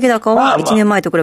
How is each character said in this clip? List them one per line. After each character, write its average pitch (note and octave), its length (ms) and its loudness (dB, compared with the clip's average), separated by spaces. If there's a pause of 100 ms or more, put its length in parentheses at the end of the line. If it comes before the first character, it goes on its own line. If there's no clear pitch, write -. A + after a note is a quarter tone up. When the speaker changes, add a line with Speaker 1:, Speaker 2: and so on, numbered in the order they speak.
Speaker 1:
高 A3+ 240 0
は A3+ 40 2
Speaker 2:
ま B3+ 60 2
あ C4+ 40 2
ま C4+ 100 0
あ。 D#3 40 -2
Speaker 1:
一 D#3+ 160 -2
年 G#3 120 2
前 G3+ 140 0
と F3 80 -4
比 F3 140 -2